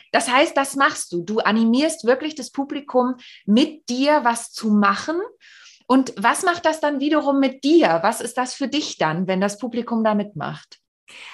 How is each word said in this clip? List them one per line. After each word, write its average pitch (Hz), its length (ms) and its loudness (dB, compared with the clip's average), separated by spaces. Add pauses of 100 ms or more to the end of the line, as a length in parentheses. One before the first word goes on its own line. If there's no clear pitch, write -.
(100)
das - 180 0
heißt, 269 280 2
das 277 180 0
machst 277 380 -2
du. 175 100 -4
Du 202 160 -4
animierst 226 680 2
wirklich 277 300 0
das 247 160 -12
Publikum, 277 640 -2 (300)
mit 233 440 2
dir 269 360 2
was 233 260 -2
zu 220 200 -4
machen. 208 460 2 (720)
Und 254 300 2
was 240 260 0
macht 349 240 -2
das 311 140 0
dann 294 180 -2
wiederum 285 400 0
mit 269 240 0
dir? 269 400 4
Was 220 180 0
ist - 160 -10
das 254 180 -4
für 277 120 -4
dich 294 300 -4
dann, 165 320 -2
wenn 185 120 -2
das 202 180 -2
Publikum 233 440 -4
da 214 140 2
mitmacht? 156 600 -8 (560)